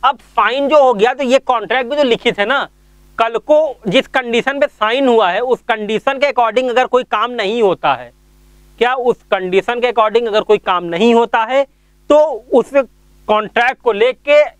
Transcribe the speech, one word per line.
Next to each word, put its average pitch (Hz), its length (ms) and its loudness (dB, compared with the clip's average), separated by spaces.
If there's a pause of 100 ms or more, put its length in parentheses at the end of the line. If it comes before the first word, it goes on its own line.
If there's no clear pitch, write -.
अब 254 160 0
साइन 247 500 -2
जो 294 140 4
हो 254 120 4
गया 220 200 0
तो 277 100 -4
ये 254 160 2
contract 233 500 -2
भी 294 60 -4
तो 294 80 0
लिखित 233 340 -2
है 202 80 0
ना, 247 220 -4 (500)
कल 233 220 -2
को 302 480 0
जिस 233 200 0
condition 254 520 -2
पे 285 60 2
sign 254 420 -2
हुआ 220 220 4
है 190 120 -2
उस 247 260 -2
condition 220 500 -4
के 277 140 0
according 240 380 0
अगर 254 180 0
कोई 254 180 0
काम 226 260 -2
नहीं 226 300 -4
होता 165 320 0
है, 120 180 -12 (680)
क्या 247 160 0
उस 247 360 -2
condition 190 500 -2
के 247 120 -2
according 226 360 0
अगर 208 140 0
कोई 208 180 2
काम 175 260 -2
नहीं 196 280 2
होता 233 300 0
है 262 200 -2 (460)
तो 294 80 6 (360)
उस 233 160 2 (580)
contract 240 540 0
को 240 120 0
लेके 254 460 2 (200)